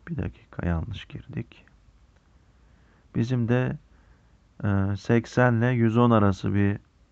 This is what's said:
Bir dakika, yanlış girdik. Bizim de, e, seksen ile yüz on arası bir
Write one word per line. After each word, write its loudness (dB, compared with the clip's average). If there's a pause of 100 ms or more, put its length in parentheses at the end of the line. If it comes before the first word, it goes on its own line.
Bir -8
dakika, -8
yanlış -4
girdik. -14 (1500)
Bizim -2
de, 0 (840)
e, 0
seksen 2
ile 0
yüz 2
on 6
arası 2
bir 0 (340)